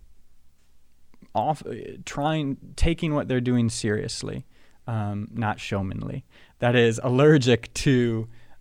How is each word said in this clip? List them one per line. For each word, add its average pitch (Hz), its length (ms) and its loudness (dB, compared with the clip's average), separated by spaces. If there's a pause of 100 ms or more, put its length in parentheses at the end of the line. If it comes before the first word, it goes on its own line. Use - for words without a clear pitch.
(1300)
off, 135 320 -2
uh, - 80 -10 (320)
trying, 147 520 -2 (180)
taking 165 380 2
what 143 140 0
they're 127 140 0
doing 120 280 2
seriously, - 760 -4 (420)
um, 104 460 -4
not 110 260 -4
showmanly. 101 640 -6 (360)
That 123 160 2
is 117 280 4
allergic 127 720 4
to 117 520 2 (340)